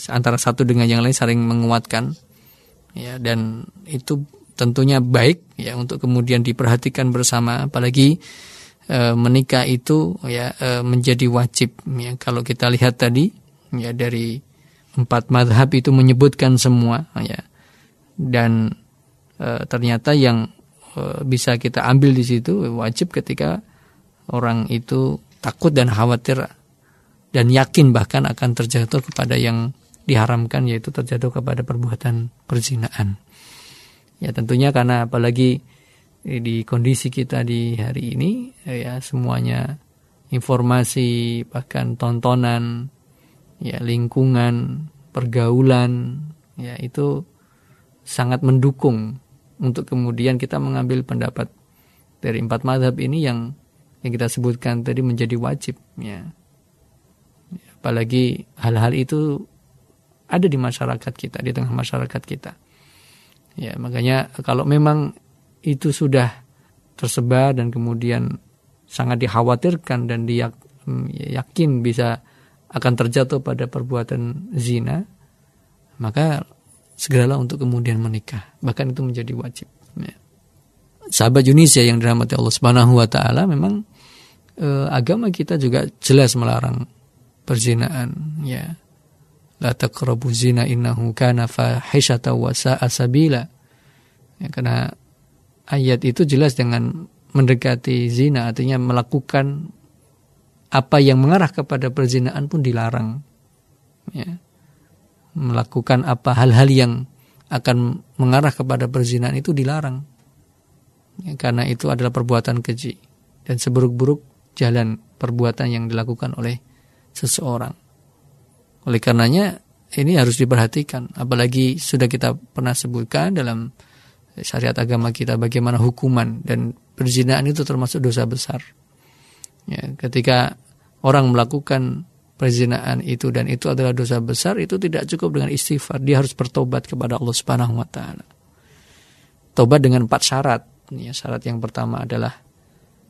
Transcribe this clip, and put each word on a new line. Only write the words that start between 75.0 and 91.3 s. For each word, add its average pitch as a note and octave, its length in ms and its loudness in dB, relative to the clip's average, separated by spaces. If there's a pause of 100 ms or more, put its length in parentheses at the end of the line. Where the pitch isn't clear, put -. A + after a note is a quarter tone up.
maka C#3+ 420 -2 (540)
segeralah C3 400 2
untuk C3 240 -4
kemudian A#2+ 400 0
menikah. A2 560 -8
Bahkan B2+ 340 -4
itu B2+ 140 -8
menjadi A#2+ 320 -6
wajib. B2 280 -12 (300)
Ya. - 180 -12 (920)
Sahabat B2+ 380 4
Yunisia C#3 400 8
yang A#2 160 2
dirahmati A#2 340 0
Allah A#2 160 0
Subhanahu B2 480 6
wa A2+ 80 4
Ta'ala, B2+ 400 2
memang, F#3+ 380 0 (720)
eh, C#3 320 0
agama F3+ 400 0
kita E3 240 -2
juga C3 320 0 (140)
jelas C3 340 6
melarang B2 480 -2 (640)
perzinaan. B2 960 -2
Ya. C#3 320 -8 (800)
"La A#2 160 0
taqrabu B2 560 -2
zina A#2+ 380 2
innahu A#2 480 -2
kana B2 320 2